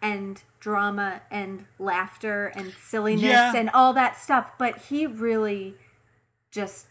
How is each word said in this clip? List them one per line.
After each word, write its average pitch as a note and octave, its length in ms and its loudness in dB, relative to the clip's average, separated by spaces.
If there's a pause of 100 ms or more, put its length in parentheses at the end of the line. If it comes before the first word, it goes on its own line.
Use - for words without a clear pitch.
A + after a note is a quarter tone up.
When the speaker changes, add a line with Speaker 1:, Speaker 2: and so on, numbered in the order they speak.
Speaker 1:
and G3 400 -6 (180)
drama G3+ 640 -2 (100)
and G3 340 -8 (140)
laughter G3+ 760 -4
and F#3+ 180 -12
silliness G#3+ 500 0
Speaker 2:
Yeah. A#3+ 320 6
Speaker 1:
and A#3 160 0
all B3+ 220 8
that B3+ 240 2
stuff. C4 420 0
But A#3 180 -2
he D4 300 -4
really G#3+ 680 -2 (760)
just G3+ 400 -8